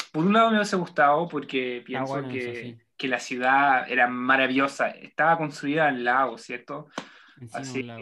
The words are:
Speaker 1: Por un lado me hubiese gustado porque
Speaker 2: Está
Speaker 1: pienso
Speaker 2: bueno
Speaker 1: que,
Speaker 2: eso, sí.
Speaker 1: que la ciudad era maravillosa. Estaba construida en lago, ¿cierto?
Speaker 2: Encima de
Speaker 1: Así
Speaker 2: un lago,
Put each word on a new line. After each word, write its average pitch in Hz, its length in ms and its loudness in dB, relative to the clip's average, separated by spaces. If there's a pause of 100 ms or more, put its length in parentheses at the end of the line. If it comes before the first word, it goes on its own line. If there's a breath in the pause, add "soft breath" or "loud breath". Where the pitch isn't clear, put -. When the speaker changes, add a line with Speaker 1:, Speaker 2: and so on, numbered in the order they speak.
(140)
Speaker 1:
Por 156 120 0
un 196 60 4
lado 226 180 6
me 214 80 4
hubiese 208 200 0
gustado 156 500 2
porque 127 500 -4
Speaker 2:
Está 117 100 -14
Speaker 1:
pienso 131 260 -4
Speaker 2:
bueno 135 160 -4
Speaker 1:
que, 123 220 -6
Speaker 2:
eso, 120 100 -10
sí. 117 160 -14 (200)
Speaker 1:
que 139 120 -4
la 123 100 0
ciudad 131 720 2
era 127 160 4
maravillosa. 131 840 0
Estaba 160 460 0
construida 151 520 0
en 123 160 -4
lago, 123 320 2
¿cierto? 143 500 -14 (540 loud breath)
Speaker 2:
Encima 120 180 -12
de 135 100 -10
Speaker 1:
Así 127 120 -6
Speaker 2:
un 120 60 -10
lago, 117 140 -14